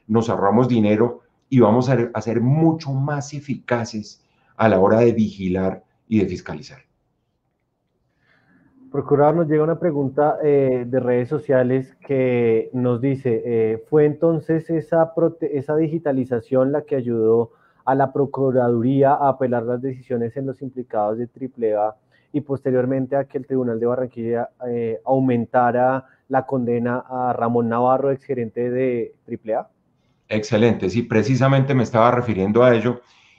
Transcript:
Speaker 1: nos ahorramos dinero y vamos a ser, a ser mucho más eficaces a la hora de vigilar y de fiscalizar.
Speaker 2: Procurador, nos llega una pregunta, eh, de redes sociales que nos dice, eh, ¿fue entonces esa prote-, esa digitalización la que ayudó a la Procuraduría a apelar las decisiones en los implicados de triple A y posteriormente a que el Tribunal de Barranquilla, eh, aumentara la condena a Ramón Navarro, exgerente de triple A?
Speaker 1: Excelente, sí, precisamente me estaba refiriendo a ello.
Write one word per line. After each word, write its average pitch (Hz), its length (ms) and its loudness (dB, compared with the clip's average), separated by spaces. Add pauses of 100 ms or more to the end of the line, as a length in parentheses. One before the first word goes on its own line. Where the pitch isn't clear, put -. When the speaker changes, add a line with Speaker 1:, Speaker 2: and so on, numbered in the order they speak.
Speaker 1:
nos 110 220 0
ahorramos 101 400 2
dinero 113 520 2 (280)
y 127 120 4
vamos 117 280 4
a 135 80 2
ser, 117 160 0
a 110 80 -6
ser 113 200 -4
mucho 160 500 0
más 139 420 -4
eficaces 117 920 -8 (340)
a 113 120 4
la 95 120 4
hora 101 180 4
de 117 140 4
vigilar 95 720 -2 (240)
y 107 100 0
de 92 80 0
fiscalizar. 85 540 -12 (2000)
Speaker 2:
Procurador, 143 420 2
nos 170 140 0
llega 151 160 2
una 160 140 -2
pregunta, 147 680 0
eh, 135 420 2
de 127 140 -2
redes 123 300 0
sociales 131 680 0 (100)
que 120 680 2
nos 123 260 0
dice, 127 440 -2
eh, 113 440 0
¿fue 151 160 4
entonces 160 640 0
esa 160 460 0
prote-, 165 420 -2
esa 139 200 -4
digitalización 135 960 0
la 147 100 -2
que 143 140 -4
ayudó 117 560 0 (340)
a 131 80 2
la 135 180 0
Procuraduría 131 1000 2
a 139 160 2
apelar 123 320 -2
las 123 180 -4
decisiones 123 560 -6
en 135 100 -8
los 131 140 -10
implicados 120 560 -4
de 120 100 -6
triple 117 480 -4
A 107 200 -2 (400)
y 143 80 -4
posteriormente 131 760 -2
a 139 80 -2
que 139 140 -8
el 131 80 -14
Tribunal 123 340 -4
de 120 60 0
Barranquilla, 120 640 -4 (180)
eh, 117 380 -6
aumentara 127 960 0 (240)
la 131 160 -2
condena 120 640 -2
a 127 240 -4
Ramón 117 380 -2
Navarro, 127 400 2
exgerente 123 600 -4
de 123 440 -2 (100)
triple 110 300 -8
A? 147 160 -6 (580)
Speaker 1:
Excelente, 107 600 0
sí, 117 120 -2
precisamente 135 720 2
me 123 80 2
estaba 113 280 2
refiriendo 107 520 0
a 123 120 6
ello. 120 260 -2 (380)